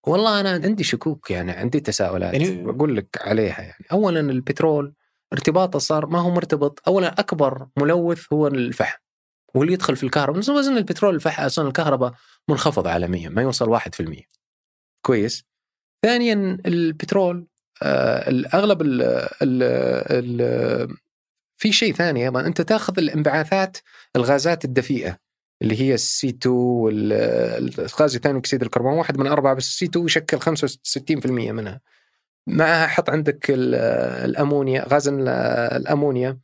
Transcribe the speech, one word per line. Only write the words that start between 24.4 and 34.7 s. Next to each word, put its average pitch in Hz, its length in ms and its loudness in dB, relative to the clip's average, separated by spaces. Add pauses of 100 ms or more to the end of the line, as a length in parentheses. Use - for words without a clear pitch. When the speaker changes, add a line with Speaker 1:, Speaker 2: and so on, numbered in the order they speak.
Speaker 1:
الدفيئة، 123 540 -2 (440)
اللي 110 180 0
هي 131 140 2
السي - 380 -2
تو 127 180 0
وال-، 113 640 2
ال-، 107 720 0 (140)
غاز 139 160 4
ثاني 139 220 0
أكسيد 131 240 -2
الكربون، 123 300 0
واحد 156 260 0
من 135 80 2
أربعة، 139 280 2
بس 131 140 -4
السي - 180 -4
تو 170 180 -2
يشكل 156 340 0
خمسة 156 260 0
وستين 135 560 -4
في - 60 -6
المية 120 260 -2
منها. 110 280 -8 (680)
معها 160 380 4
حط - 240 0
عندك 147 400 0
ال-، 127 240 2 (500)
الأمونيا، 135 640 0